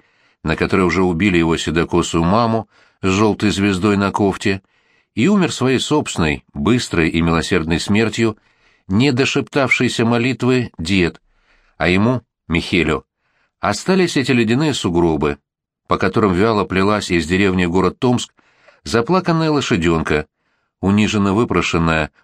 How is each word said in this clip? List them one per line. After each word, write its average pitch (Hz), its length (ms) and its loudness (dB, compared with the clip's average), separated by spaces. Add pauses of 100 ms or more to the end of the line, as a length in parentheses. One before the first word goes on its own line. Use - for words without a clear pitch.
(440)
на 80 100 0
которой 92 280 0
уже 90 200 2
убили 90 360 2
его 82 180 2
седокосую 82 680 -2
маму 110 460 0 (320)
с 95 80 -2
жёлтой 101 420 0
звездой 98 460 0
на 98 160 0
кофте, 98 500 -2 (520)
и 123 140 0
умер 185 240 2
своей 127 260 0
собственной, 82 640 -2 (100)
быстрой 85 540 0
и 82 120 0
милосердной 82 600 0
смертью, 110 580 -2 (500)
не 120 240 2
дошептавшейся 127 920 0
молитвы 123 760 0
дед, 87 420 0 (560)
а 80 120 0
ему, 107 340 2 (260)
Михелю, 80 560 -2 (560)
остались 170 560 0
эти 135 160 0
ледяные 120 400 0
сугробы, 80 640 0 (480)
по 87 120 0
которым 101 340 0
вяло 104 320 2
плелась 98 460 -2
из 82 160 0
деревни 92 400 0
в 85 40 -2
город 90 280 0
Томск 123 340 -2 (520)
заплаканная 170 680 0
лошадёнка, 82 760 0 (540)
униженно 101 540 0
выпрошенная 82 760 0 (140)